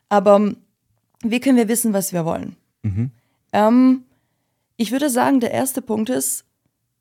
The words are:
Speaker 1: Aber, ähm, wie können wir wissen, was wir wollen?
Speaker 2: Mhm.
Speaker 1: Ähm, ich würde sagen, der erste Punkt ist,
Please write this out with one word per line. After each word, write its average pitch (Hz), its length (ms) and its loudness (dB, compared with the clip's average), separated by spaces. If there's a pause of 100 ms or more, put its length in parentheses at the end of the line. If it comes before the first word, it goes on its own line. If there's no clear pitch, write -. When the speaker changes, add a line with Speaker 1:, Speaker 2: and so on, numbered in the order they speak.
Speaker 1:
Aber, 202 300 4
ähm, 208 200 0 (640)
wie 233 180 -2
können 262 160 4
wir 233 100 2
wissen, 226 240 0
was 190 220 -4
wir 170 100 -4
wollen? - 320 -8 (280)
Speaker 2:
Mhm. 110 280 -4 (400)
Speaker 1:
Ähm, 254 520 4 (760)
ich 202 160 -4
würde 269 160 -2
sagen, 254 320 2
der 233 100 -2
erste 254 300 -4
Punkt 220 280 -6
ist, - 360 -6 (560)